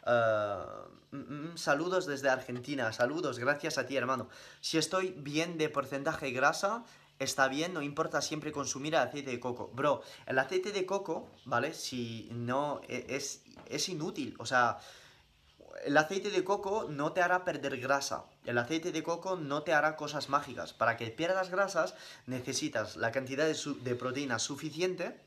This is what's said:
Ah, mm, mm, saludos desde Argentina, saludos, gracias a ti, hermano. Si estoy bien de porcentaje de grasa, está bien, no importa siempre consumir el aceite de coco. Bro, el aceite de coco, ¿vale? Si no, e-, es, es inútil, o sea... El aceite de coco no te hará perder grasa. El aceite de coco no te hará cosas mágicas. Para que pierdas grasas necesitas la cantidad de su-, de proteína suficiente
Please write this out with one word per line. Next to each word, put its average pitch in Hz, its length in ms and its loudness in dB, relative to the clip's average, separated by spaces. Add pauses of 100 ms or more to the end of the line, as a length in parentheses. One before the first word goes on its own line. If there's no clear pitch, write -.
Ah, 104 800 2 (240)
mm, 139 60 -10
mm, 151 420 -10
saludos 165 480 2
desde 139 240 2
Argentina, 127 640 0
saludos, 135 440 0
gracias 147 380 0
a 131 80 0
ti, 135 140 -2
hermano. 123 300 0 (340)
Si - 160 2
estoy 185 320 2
bien 156 480 -2
de 151 100 2
porcentaje 143 580 -2
de 131 60 -2
grasa, 165 520 2 (360)
está 135 260 4
bien, 151 260 0
no 165 80 -2
importa 143 400 0
siempre 151 300 -4
consumir 143 440 -4
el 147 60 6
aceite 131 300 -2
de 120 100 -4
coco. 120 320 -4
Bro, 139 300 2 (240)
el 131 120 2
aceite 185 340 0
de 185 120 0
coco, 190 460 -2 (160)
¿vale? 127 260 2
Si 117 600 -6
no, 127 560 0
e-, - 200 -6
es, - 360 -6 (220)
es - 220 -2
inútil, 156 500 -4
o 117 60 -10
sea... 120 340 4 (1080)
El 143 100 6
aceite 190 340 4
de 180 140 4
coco 196 460 0
no 151 220 0
te 180 100 2
hará 180 220 4
perder 139 340 -2
grasa. 135 460 0 (200)
El 120 140 2
aceite 160 340 0
de 156 100 -2
coco 170 340 -2
no 147 260 -2
te 165 100 2
hará 156 240 4
cosas 151 320 -4
mágicas. 139 460 -2
Para 117 220 4
que 117 100 -4
pierdas 175 440 0
grasas 185 440 2 (320)
necesitas 123 680 -2
la 113 160 2
cantidad 135 340 0
de 156 80 4
su-, 139 280 -4
de 123 120 0
proteína 127 440 -2
suficiente 160 880 -2